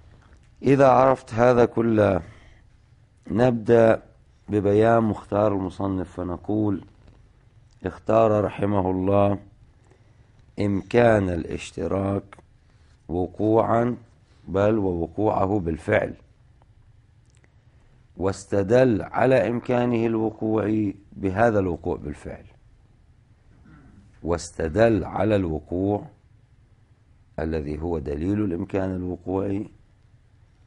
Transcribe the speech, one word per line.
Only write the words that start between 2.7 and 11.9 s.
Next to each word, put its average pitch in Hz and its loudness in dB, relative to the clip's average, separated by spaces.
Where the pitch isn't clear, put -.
نبدأ 113 4
ببيان 107 2
مختار 104 -2
المصنف، 95 -6
فنقول: 92 -4
اختار 107 0
رحمه 95 -2
الله 98 2
إمكان 101 2
الاشتراك 92 -6